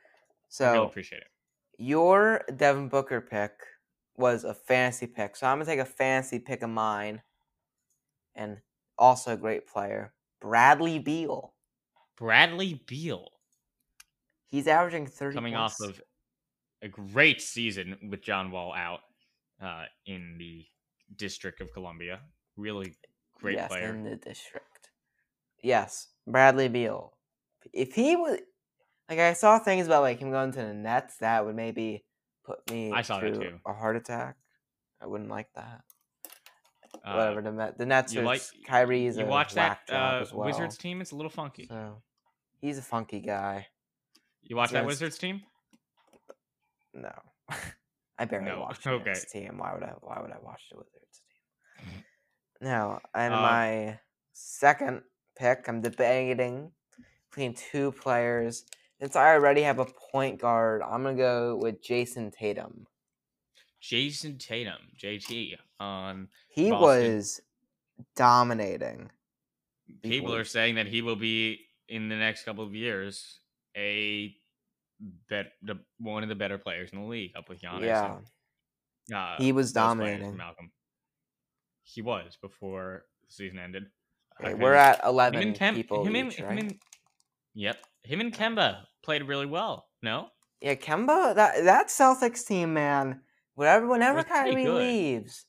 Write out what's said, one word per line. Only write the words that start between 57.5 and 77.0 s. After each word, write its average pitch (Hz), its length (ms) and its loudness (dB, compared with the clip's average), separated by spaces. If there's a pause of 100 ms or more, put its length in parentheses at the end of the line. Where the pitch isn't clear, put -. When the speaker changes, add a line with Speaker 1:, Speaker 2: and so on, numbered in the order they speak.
Speaker 2:
two 139 380 -4
players. 120 720 -2 (360)
Since 139 160 -6
I 151 160 10
already 147 300 8
have 135 180 2
a 127 60 0
point - 540 -4
guard, 113 420 2
I'm 107 200 -4
gonna 135 140 -2
go 120 400 0
with 110 260 -4
Jason 123 480 -4
Tatum. - 560 -8 (920)
Speaker 1:
Jason 143 580 -4
Tatum, 113 560 -10
J 104 240 -10
T, 101 380 -10 (240)
on 95 480 -10 (200)
Speaker 2:
He 180 220 2
Speaker 1:
Boston. 131 460 6
Speaker 2:
was - 240 -6 (760)
dominating 117 960 2 (920)
Speaker 1:
People 120 260 -2
Speaker 2:
before. 117 120 -2
Speaker 1:
are 107 40 -6
saying 113 320 0
that 107 100 -2
he 117 160 -4
will 117 140 -4
be, 110 500 -4 (220)
in 110 200 -8
the 110 80 -6
next 110 280 -2
couple 107 180 -10
of 104 140 -10
years, 101 640 -8 (360)
a 104 600 -4 (920)
bet-, 104 340 -8
the, 98 180 -10 (180)
one 107 240 -6
of 107 60 -6
the 107 80 -6
better 98 220 -6
players 90 340 -10
in 98 80 -12